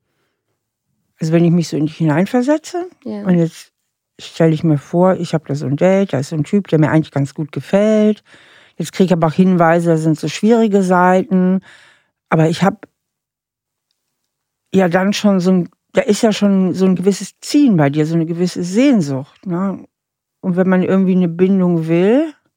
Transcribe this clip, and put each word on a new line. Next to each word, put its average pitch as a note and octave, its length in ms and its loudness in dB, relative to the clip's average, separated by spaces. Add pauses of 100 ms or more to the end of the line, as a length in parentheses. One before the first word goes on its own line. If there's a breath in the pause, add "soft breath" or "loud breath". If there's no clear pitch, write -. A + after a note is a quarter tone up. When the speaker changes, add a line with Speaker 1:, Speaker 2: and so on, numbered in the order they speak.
(1200)
Speaker 1:
Also D#3+ 120 -4
wenn E3+ 120 2
ich E3+ 60 2
mich E3+ 180 0
so D#3+ 80 -8
in D3+ 100 -2
dich D#3+ 100 -8
hineinversetze B3 920 -2 (160)
Speaker 2:
Ja. G#3 180 -12
Speaker 1:
und F#3 160 2
jetzt - 340 -4 (480)
stelle E3 320 -2
ich D#3 120 -4
mir D3+ 140 2
vor, F3+ 380 0
ich F3 180 -8
habe D#3 140 -4
da C#3+ 60 -4
so D3 120 -6
ein C#3 100 -4
Date, F#3+ 360 0
da C3+ 60 -2
ist C#3 120 -6
so E3 60 -8
ein D3+ 80 -2
Typ, G3+ 240 -4
der D#3 100 0
mir D3 120 2
eigentlich D#3 200 0
ganz C#3 240 -4
gut D3+ 180 -10
gefällt. G#3+ 720 0 (540 soft breath)
Jetzt - 160 -10
kriege F#3+ 140 2
ich E3+ 60 2
aber E3 140 0
auch D3+ 60 0
Hinweise, E3+ 580 2
da D#3+ 60 4
sind D#3+ 220 0
so D#3 100 -6
schwierige G#3+ 540 2
Seiten. F#3 760 2 (680 soft breath)
Aber D#3+ 200 2
ich E3+ 140 -4
habe G3 160 0 (2000)
ja F#3+ 140 2
dann F#3 240 0
schon G3 280 0
so F3+ 100 0
ein, F3+ 180 0 (240)
da F#3 100 0
ist G#3 200 0
ja A3 100 2
schon F#3+ 400 0
so F#3 140 0
ein F#3 100 2
gewisses F#3 440 -4
Ziehen C#4 360 2
bei C#3+ 140 2
dir, D3+ 160 -2
so E3 80 -4
eine E3 120 0
gewisse F3 360 -6
Sehnsucht, F3+ 840 -2
ne? F#3 380 -6 (580)
Und F3+ 140 -2
wenn F#3 120 2
man F#3 140 2
irgendwie F#3+ 340 0
eine F3+ 120 0
Bindung F3+ 580 0
will, G#3+ 460 0 (240)